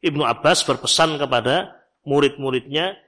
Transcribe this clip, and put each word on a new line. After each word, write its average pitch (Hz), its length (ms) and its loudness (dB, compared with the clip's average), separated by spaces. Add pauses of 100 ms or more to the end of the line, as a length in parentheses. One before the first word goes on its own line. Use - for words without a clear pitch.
Ibnu 151 240 0
Abbas 151 360 2
berpesan 151 560 0
kepada 135 560 0 (320)
murid-muridnya 143 880 0 (140)